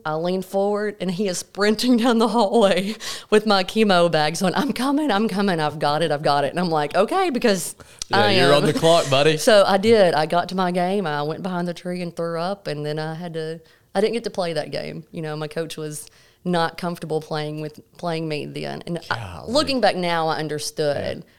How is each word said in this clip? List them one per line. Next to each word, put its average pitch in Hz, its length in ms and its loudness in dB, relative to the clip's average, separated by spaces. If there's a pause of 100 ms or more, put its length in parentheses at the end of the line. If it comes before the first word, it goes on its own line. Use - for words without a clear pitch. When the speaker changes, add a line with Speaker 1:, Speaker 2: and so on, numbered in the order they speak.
Speaker 1:
I 156 80 -2
leaned 180 300 -2
forward, 202 560 -2
and 185 100 -4
he 190 160 -2
is 180 120 -4
sprinting 220 580 0
<laughs> 220 60 2
down 233 160 2
the 226 100 4
hallway 202 640 2 (340)
with 214 160 4
my 202 200 4
chemo 190 460 4
bag, 156 280 0
going, 185 160 0
"I'm 233 180 0
coming, 277 380 -2
I'm 208 180 0
coming. 190 320 0
I've 151 200 -2
got 151 220 0
it, 156 100 0
I've 147 100 -2
got 143 220 2
it." 139 60 -2
And 170 100 -4
I'm 180 100 0
like, 147 260 0
"Okay," 349 340 2
because 208 440 0 (340)
Speaker 2:
Yeah, 180 120 2
Speaker 1:
I 208 100 4
Speaker 2:
you're 180 220 4
Speaker 1:
am. 147 100 6
Speaker 2:
on 202 40 2
the 151 60 4
clock, 160 380 4
buddy. 147 260 4
Speaker 1:
So 202 300 6
I 196 120 2
did. 202 360 6
I 156 120 2
got 175 240 0
to 185 40 -8
my 185 160 0
game. 185 380 0
I 147 160 -2
went 156 180 -6
behind 180 240 -4
the 175 80 -6
tree 180 260 -8
and 170 140 -8
threw 165 260 -6
up, 190 280 -6
and 147 180 -6
then 151 140 -4
I 160 140 -6
had 165 200 -10
to, 160 260 -10 (340)
I 196 60 0
didn't 214 140 2
get 233 100 -4
to 208 60 -6
play 170 220 -4
that 147 180 -4
game. 156 400 -8
You 175 120 -10
know, 151 140 -8
my 156 120 -8
coach 165 280 -8
was 151 320 -10 (380)
not 170 300 0
comfortable 170 460 -6
playing 151 400 -8
with, 151 180 -12 (160)
playing 165 320 -6
me 147 160 -4
then. 143 420 -10
And 175 120 -6 (120)
I, - 60 -2
Speaker 2:
Golly. 90 360 -10
Speaker 1:
looking 269 280 0
back 185 160 4
now, 170 320 0
I 151 80 0
understood. 151 880 -4 (140)